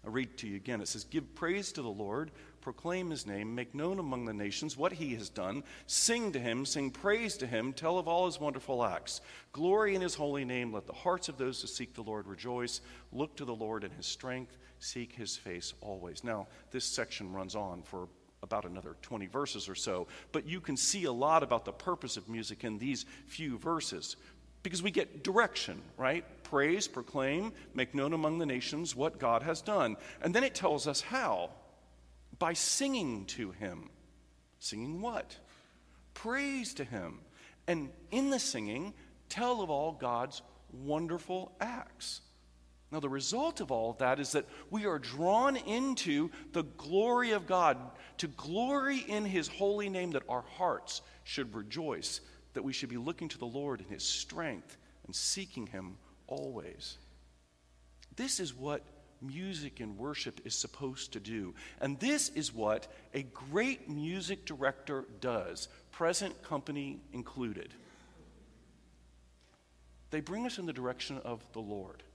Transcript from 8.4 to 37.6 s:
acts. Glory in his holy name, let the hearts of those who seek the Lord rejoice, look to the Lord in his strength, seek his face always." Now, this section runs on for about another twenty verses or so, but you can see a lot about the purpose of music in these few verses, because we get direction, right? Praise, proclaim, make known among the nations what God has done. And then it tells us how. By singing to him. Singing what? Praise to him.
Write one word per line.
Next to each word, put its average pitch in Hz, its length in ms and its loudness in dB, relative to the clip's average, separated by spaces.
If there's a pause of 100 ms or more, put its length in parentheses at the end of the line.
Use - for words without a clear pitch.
acts. - 380 0 (320)
Glory 196 420 6
in 185 60 4
his 175 120 2
holy 143 300 0
name, 123 300 0
let 104 140 -4
the - 40 -8
hearts 175 380 2
of 135 80 -8
those 127 240 0
who 104 60 -6
seek - 260 -6
the 117 100 -8
Lord 107 240 -4
rejoice, 120 540 -4 (320)
look 151 240 -2
to 147 80 -6
the 120 100 -2
Lord 110 300 -2
in 92 60 -6
his - 140 -10
strength, 127 520 -4 (220)
seek - 340 -6
his 110 240 -6
face 90 420 -6
always." 90 420 -8
Now, 110 260 -2 (240)
this 131 120 -2
section - 480 -2
runs 95 240 -4
on 92 260 -4
for 90 280 -8 (320)
about 101 240 -2
another 87 360 -10
twenty 104 260 -6
verses 107 420 -2
or 92 60 -6
so, 92 320 0 (260)
but 156 120 0
you 170 140 -4
can 160 160 -2
see 180 300 2
a 131 80 4
lot 147 300 6
about 120 200 4
the 120 80 -4
purpose 143 460 -2
of 95 100 -10
music 110 380 -6
in 107 120 -2
these 127 280 -2 (200)
few 143 320 -4
verses, 147 600 -2 (460)
because 175 200 -2
we 202 80 2
get 151 340 0
direction, 190 560 4 (160)
right? 143 280 2 (200)
Praise, 156 420 6
proclaim, 143 640 0 (220)
make 127 200 2
known 143 200 2
among 160 240 2
the 170 80 2
nations 131 500 -2
what 156 240 2
God 117 240 6
has 160 180 0
done. 147 360 4 (240)
And 170 120 2
then 240 100 6
it 269 120 2
tells 151 320 4
us 143 140 2
how. 143 480 2 (880)
By 170 160 4
singing 170 720 2
to 98 260 -4
him. 92 380 -6 (720)
Singing 135 420 -4
what? 226 340 -4 (800)
Praise 269 600 0
to 143 100 -2
him. 95 340 -4 (480)